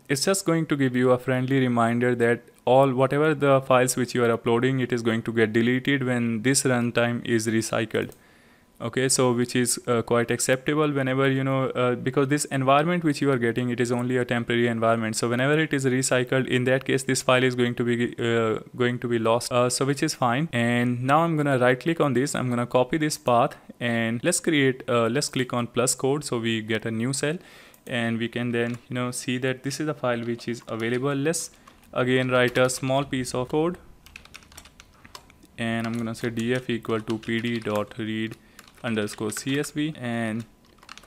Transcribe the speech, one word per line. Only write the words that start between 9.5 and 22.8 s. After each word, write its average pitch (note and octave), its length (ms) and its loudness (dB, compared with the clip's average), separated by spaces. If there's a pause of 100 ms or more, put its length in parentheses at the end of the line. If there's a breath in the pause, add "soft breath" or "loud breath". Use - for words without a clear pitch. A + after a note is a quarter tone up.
is, B2 320 2
uh, A#2+ 160 0
quite A#2 280 0
acceptable D3 600 0
whenever, C3+ 400 0
you C3+ 140 0
know, C3+ 220 0
uh, B2 280 0
because C3 340 0
this D3 180 0
environment D3 580 2
which D3 160 0
you C#3 100 2
are C3 80 2
getting, A#2 300 0
it A#2+ 120 -2
is A#2+ 120 0
only B2 240 -2
a B2 80 0
temporary A#2+ 420 0
environment. A2+ 480 2
So A#2+ 140 -2
whenever C3 300 2
it D#3 140 0
is C#3 120 0
recycled, C3 640 0
in B2 160 0
that C3 200 2
case, C3+ 200 -2
this C3 180 -2
file B2+ 220 4
is B2+ 100 2
going B2 220 0
to A#2+ 80 -2
be, A#2+ 340 -2
uh, A#2 420 0 (160)
going B2 220 0
to A#2+ 100 -6
be A#2 100 0
lost, A2+ 340 0
uh, B2 160 2
so B2+ 160 -2
which C3+ 180 0
is D#3 120 -2
fine. C3 380 0
And A#2+ 520 0
now C#3+ 160 4
I'm E3 160 0
gonna C#3+ 220 2
right B2+ 200 4
click E3 220 -2
on C#3+ 140 2
this, C3 200 0
I'm B2 140 -2
gonna A#2+ 180 -2
copy B2+ 320 2